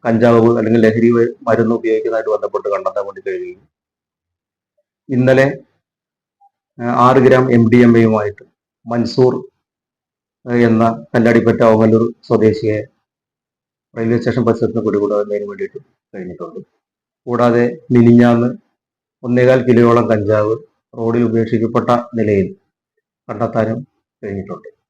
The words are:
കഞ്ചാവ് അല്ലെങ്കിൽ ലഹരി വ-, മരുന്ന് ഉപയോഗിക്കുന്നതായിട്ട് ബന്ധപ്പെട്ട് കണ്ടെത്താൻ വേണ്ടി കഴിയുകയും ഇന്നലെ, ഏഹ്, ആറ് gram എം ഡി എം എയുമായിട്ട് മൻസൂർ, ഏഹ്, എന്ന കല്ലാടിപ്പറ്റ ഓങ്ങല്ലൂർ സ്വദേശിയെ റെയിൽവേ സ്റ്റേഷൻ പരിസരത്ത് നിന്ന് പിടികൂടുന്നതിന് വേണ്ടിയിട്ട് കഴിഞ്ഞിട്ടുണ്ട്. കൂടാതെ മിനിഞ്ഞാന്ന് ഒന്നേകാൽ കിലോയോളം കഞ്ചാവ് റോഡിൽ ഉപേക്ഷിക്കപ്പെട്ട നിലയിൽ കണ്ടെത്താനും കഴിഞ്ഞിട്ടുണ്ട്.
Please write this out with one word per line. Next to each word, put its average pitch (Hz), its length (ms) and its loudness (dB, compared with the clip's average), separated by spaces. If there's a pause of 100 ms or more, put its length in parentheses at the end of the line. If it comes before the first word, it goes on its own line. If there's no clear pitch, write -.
കഞ്ചാവ് 117 520 4
അല്ലെങ്കിൽ 110 280 0
ലഹരി 113 280 2
വ-, 117 180 0 (140)
മരുന്ന് 113 300 0
ഉപയോഗിക്കുന്നതായിട്ട് 110 580 -4
ബന്ധപ്പെട്ട് 104 400 -6
കണ്ടെത്താൻ 95 340 -6
വേണ്ടി 98 180 -18
കഴിയുകയും 92 360 -10 (1500)
ഇന്നലെ, 131 360 2 (1400)
ഏഹ്, 120 140 -4 (100)
ആറ് 131 200 4
gram 127 200 4 (100)
എം 117 160 4
ഡി 123 140 6
എം 117 140 6
എയുമായിട്ട് 107 440 0 (420)
മൻസൂർ, 120 480 0 (1120)
ഏഹ്, 120 220 -2
എന്ന 113 160 2 (280)
കല്ലാടിപ്പറ്റ 117 500 0 (100)
ഓങ്ങല്ലൂർ 110 320 2 (240)
സ്വദേശിയെ 107 500 0 (1160)
റെയിൽവേ 117 240 -2
സ്റ്റേഷൻ 120 280 -2
പരിസരത്ത് 113 260 -2
നിന്ന് 110 140 -6
പിടികൂടുന്നതിന് 104 640 -4
വേണ്ടിയിട്ട് 98 280 -12 (340)
കഴിഞ്ഞിട്ടുണ്ട്. 90 460 -14 (680)
കൂടാതെ 120 380 0 (280)
മിനിഞ്ഞാന്ന് 120 560 4 (760)
ഒന്നേകാൽ 123 440 2
കിലോയോളം 117 440 4
കഞ്ചാവ് 107 420 -2 (400)
റോഡിൽ 117 360 -2
ഉപേക്ഷിക്കപ്പെട്ട 113 600 -2 (280)
നിലയിൽ 104 300 0 (840)
കണ്ടെത്താനും 117 500 -6 (440)
കഴിഞ്ഞിട്ടുണ്ട്. 98 460 -12 (200)